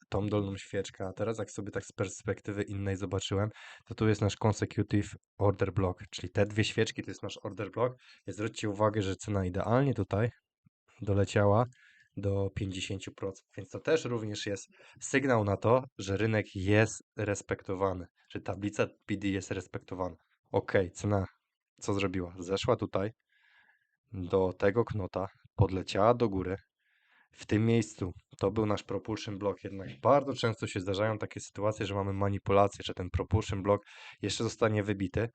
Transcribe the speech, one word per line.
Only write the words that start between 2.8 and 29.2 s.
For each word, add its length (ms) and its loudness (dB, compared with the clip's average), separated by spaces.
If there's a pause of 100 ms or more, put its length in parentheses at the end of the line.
zobaczyłem, 540 -2 (340)
to 100 -10
tu 140 2
jest 120 4
nasz 160 2 (100)
consecutive 720 0 (220)
order 340 2
block, 380 0
czyli 200 -10
te 160 2
dwie 180 2
świeczki 380 0
to 80 -12
jest 120 -16
nasz 200 -10
order 280 -8
block. 260 -2 (300)
I 60 -8
zwróćcie 380 -4
uwagę, 320 2
że 140 -2
cena 300 -2
idealnie 480 2
tutaj 360 0 (720)
doleciała 640 4 (540)
do 360 0
pięćdziesięciu 580 -6
procent, 440 -10
więc 140 -14
to 100 -10
też 240 2
również 420 -4
jest 220 -6 (320)
sygnał 440 2
na 120 2
to, 280 4 (140)
że 180 -2
rynek 380 2
jest 480 4 (140)
respektowany, 920 -2 (220)
że 120 -12
tablica 460 -2 (200)
P 100 -2
D 120 -4
jest 220 -2
respektowana. 680 -8 (360)
Okej, 380 2
cena 360 0 (540)
co 140 -4
zrobiła? 440 -2
Zeszła 380 0
tutaj 360 -2 (1000)
do 400 2
tego 320 2
knota, 440 -4 (260)
podleciała 600 4
do 140 0
góry. 280 -4 (760)
W 140 -20
tym 200 2
miejscu 460 2 (260)
to 120 2
był 160 0
nasz 160 0
propulsion 560 -6